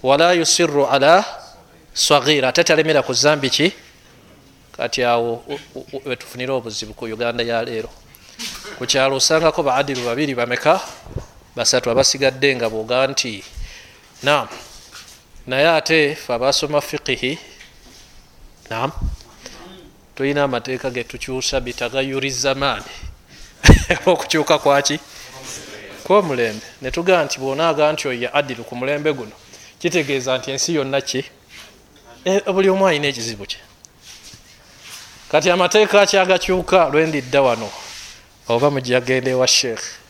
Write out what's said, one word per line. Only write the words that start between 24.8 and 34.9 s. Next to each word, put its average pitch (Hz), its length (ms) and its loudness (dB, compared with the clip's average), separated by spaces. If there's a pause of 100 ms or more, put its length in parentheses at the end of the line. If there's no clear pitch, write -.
Kw'omulembe. 127 640 2 (160)
Ne 131 100 -6
tugamba 170 340 2
nti 135 140 -8
bw'onaaga 151 520 2
nti 151 160 -4
oyo 123 140 -4
ye 120 120 -4
adilu 131 300 -2
ku 123 120 -12
mulembe 147 380 -2
guno, 113 220 -10 (440)
kitegeeza 139 580 -2
nti 127 140 -8
ensi 139 240 -4
yonna 135 260 -2
ki? 131 200 -6 (1040)
E, 190 140 2 (140)
buli 190 160 4
omu 190 180 4
alina 147 240 2
ekizibu 113 340 -8
kye. - 140 -12 (1700)